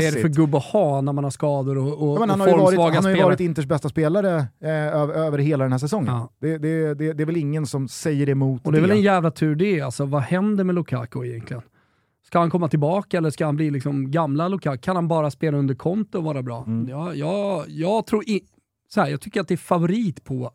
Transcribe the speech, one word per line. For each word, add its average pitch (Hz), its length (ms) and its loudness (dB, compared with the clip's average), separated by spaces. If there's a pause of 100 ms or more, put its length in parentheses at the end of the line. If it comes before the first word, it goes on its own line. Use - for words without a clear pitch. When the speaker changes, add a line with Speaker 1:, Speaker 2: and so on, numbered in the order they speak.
Speaker 1:
formmässigt. 151 200 2
Speaker 2:
för 160 80 2
gubb 151 260 2
att 135 80 2
ha 147 380 0
när 139 120 -2
man 143 100 -2
har 139 80 -2
skador 139 460 -2
och, 147 320 -2
och, 143 60 0
Speaker 1:
Ja, 208 40 0
men 226 100 2
han 196 120 2
Speaker 2:
och 190 60 6
Speaker 1:
har 180 60 8
ju - 40 8
varit, - 80 6 (100)
Speaker 2:
formsvaga 165 200 4
Speaker 1:
han 180 80 4
har 190 80 4
ju 185 40 4
Speaker 2:
spelare? - 160 6
Speaker 1:
varit - 80 2
Inters 160 260 0
bästa 143 240 -2
spelare, 170 480 2 (260)
eh, 156 80 -4
över, 151 420 0
över 156 240 0
hela 143 260 2
den 131 80 0
här 127 80 0
säsongen. 143 340 -2
Speaker 2:
Ja. 120 160 -4 (100)
Speaker 1:
Det, 160 180 -2
det, 156 360 -2
det, 151 200 -4
det 151 100 -2
är - 20 -2
väl 170 120 -2
ingen 147 300 -2
som 135 200 -4
säger 143 420 -2
emot 135 360 0
Speaker 2:
Och 156 60 0
det 156 60 6
är 156 40 6
väl 175 80 4
Speaker 1:
det. 208 60 4
Speaker 2:
en 208 60 4
jävla 185 300 4
tur 151 240 0
det, 180 260 0
alltså. 139 240 -4
Vad 139 160 -2
händer 196 420 0
med 185 120 0
Lukaku 123 500 -4
egentligen? 120 360 -10 (640)
Ska - 140 0
han 170 100 2
komma 175 180 0
tillbaka 165 500 0
eller 160 120 0
ska 160 160 -4
han 147 100 0
bli 151 160 0
liksom 139 400 -4
gamla 156 360 0
Lukaku? 156 340 -4
Kan 190 140 -2
han 170 120 0
bara 151 240 0
spela 147 260 -2
under 135 180 0
Conte 202 420 -4
och 165 60 -4
vara 143 200 -4
bra? 120 240 -10
Speaker 1:
Mm. 113 220 -2
Speaker 2:
Ja, 156 240 -8
jag, 170 560 -4
jag 175 380 -2
tror 214 220 0
i-, 196 140 0 (460)
så 208 120 0
här, 147 60 2
jag 143 140 -4
tycker 202 200 -4
att 156 60 -4
det 185 80 0
är - 20 -4
favorit 180 640 0
på 123 320 -6